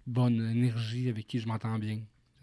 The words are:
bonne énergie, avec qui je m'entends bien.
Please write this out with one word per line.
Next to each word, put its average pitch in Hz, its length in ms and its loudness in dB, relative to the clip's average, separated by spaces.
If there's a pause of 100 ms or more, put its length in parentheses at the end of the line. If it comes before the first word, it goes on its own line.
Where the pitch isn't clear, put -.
bonne 120 340 2 (100)
énergie, 120 600 0
avec 110 160 -6
qui 127 120 -2
je 110 80 -2
m'entends 113 320 -2
bien. 110 220 -2 (420)